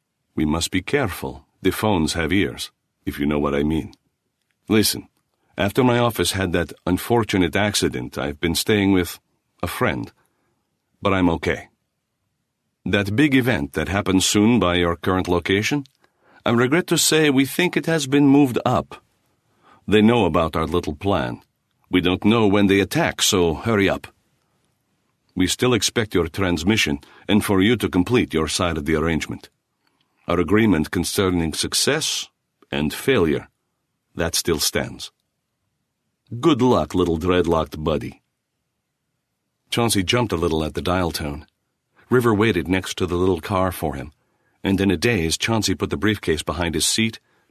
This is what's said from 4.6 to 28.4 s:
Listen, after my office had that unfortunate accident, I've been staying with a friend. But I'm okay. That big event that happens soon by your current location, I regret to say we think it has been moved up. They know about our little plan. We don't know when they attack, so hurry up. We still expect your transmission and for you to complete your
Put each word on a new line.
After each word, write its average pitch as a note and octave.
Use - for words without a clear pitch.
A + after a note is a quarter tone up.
Listen, -
after G2+
my B2
office A2+
had F#2
that F2
unfortunate F#2+
accident, D#2+
I've C#2+
been E2
staying G2
with F2+
a F2+
friend. C#2+
But G2
I'm F#2
okay. D#2+
That G2+
big C#3+
event A2+
that D#2
happens F#2+
soon G#2+
by F2
your E2+
current F#2
location, G2+
I A2+
regret B2+
to E3+
say D#3
we C3+
think F3
it D#3+
has E3
been C#3+
moved C3+
up. -
They G#2
know A2+
about E2
our D#2+
little D#2+
plan. D2
We F2+
don't F2+
know A2
when G2+
they G2
attack, A2+
so E2+
hurry G2
up. C#2+
We F#2
still B2
expect A2
your E2+
transmission F2
and G2+
for F#2+
you A2+
to G2+
complete A#2
your D#2+